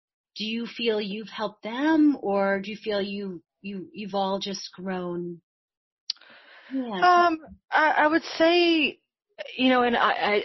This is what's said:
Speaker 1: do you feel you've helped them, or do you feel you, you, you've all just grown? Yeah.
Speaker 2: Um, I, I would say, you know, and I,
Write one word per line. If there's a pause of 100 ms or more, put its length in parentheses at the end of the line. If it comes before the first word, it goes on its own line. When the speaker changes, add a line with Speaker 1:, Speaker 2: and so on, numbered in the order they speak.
(340)
Speaker 1:
do
you
feel
you've
helped
them,
or
do
you
feel
you, (220)
you,
you've
all
just
grown? (1300)
Yeah.
Speaker 2:
Um, (320)
I,
I
would (120)
say, (600)
you
know,
and
I, (340)